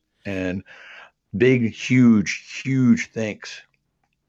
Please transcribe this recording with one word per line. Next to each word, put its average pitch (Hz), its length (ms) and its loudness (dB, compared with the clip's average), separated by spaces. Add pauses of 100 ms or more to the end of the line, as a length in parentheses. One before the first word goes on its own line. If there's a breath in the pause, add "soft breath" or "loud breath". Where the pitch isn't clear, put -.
(240)
and 95 380 -8 (720 loud breath)
big, 117 380 2
huge, 120 880 2
huge 127 480 0
thanks - 480 -10 (680)